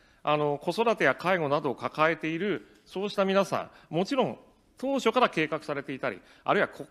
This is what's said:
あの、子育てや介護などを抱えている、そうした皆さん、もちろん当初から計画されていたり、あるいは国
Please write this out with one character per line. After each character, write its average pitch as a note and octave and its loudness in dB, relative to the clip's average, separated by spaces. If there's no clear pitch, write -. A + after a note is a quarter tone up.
あ D3+ 2
の、 D3 0
子 - -6
育 A3+ 2
て F3+ 2
や C3+ 6
介 F3+ 0
護 D3+ -2
な C#3+ 0
ど C#3 -2
を A2+ -4
抱 D#3 2
え D#3 -4
て D#3 -6
い E3 -4
る、 F#3 -4
そ F#3+ -6
う G3+ -6
し - -12
た G3 2
皆 F#3+ 4
さ F#2+ -4
ん、 - -6
も F3 2
ち C#4 -4
ろ B3 4
ん A2+ -6
当 C4+ -2
初 A3+ 0
か B3 0
ら A3+ 6
計 D#3 -2
画 D#3 -6
さ D3 -6
れ C#3 -6
て C#3+ -10
い C3 -8
た C3+ -4
り、 F#2 -8
あ C#3+ 2
る G3+ 4
い - 4
は C3+ 2
国 - -16